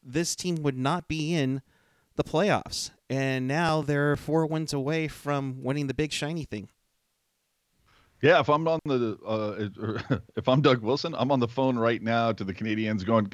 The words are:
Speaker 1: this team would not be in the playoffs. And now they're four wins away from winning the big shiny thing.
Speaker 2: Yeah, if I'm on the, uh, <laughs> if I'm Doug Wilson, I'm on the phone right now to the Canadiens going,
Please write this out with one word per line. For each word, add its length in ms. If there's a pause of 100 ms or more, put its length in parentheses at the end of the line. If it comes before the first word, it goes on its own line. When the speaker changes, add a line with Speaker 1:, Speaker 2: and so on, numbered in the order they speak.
Speaker 1:
this 320
team 220
would 200
not 300
be 260
in 300 (520)
the 80
playoffs. 680 (180)
And 380
now 340
they're 340
four 300
wins 260
away 360
from 560
winning 240
the 80
big 160
shiny 320
thing. 260 (1500)
Speaker 2:
Yeah, 200
if 100
I'm 180
on 160
the, 400
uh, 960 (100)
<laughs> 80
if 140
I'm 100
Doug 220
Wilson, 340
I'm 160
on 80
the 80
phone 300
right 240
now 300
to 120
the 80
Canadiens 540
going, 280